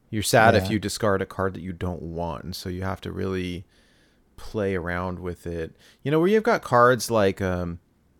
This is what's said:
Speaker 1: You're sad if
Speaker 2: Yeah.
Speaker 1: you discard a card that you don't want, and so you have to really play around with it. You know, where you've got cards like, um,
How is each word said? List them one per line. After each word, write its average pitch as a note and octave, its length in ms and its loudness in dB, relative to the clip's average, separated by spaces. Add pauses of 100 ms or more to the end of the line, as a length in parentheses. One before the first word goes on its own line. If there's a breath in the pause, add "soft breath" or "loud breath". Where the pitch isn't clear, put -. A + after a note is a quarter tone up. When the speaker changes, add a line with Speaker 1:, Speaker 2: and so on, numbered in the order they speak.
(100)
Speaker 1:
You're G#2+ 120 -4
sad A2+ 320 6
if G#2+ 100 4
Speaker 2:
Yeah. G2 60 -4
Speaker 1:
you A2 80 0
discard G2 420 0
a F#2+ 60 -4
card F#2+ 280 -4
that F2 80 -12
you F#2 100 -8
don't E2+ 300 -6
want, E2 420 -8
and F2+ 100 -10
so - 140 -10
you F2+ 140 -6
have F#2+ 200 -6
to F#2 100 -8
really F#2 520 -4 (720 soft breath)
play G2 400 -4
around F2 420 -4
with F2 280 -8
it. E2 280 -8 (280 soft breath)
You C#3 80 -4
know, D#3 100 2
where F3 80 2
you've G#3+ 160 4
got G#3+ 180 2
cards A#2+ 480 4
like, G2+ 320 4
um, F2+ 380 -4 (400)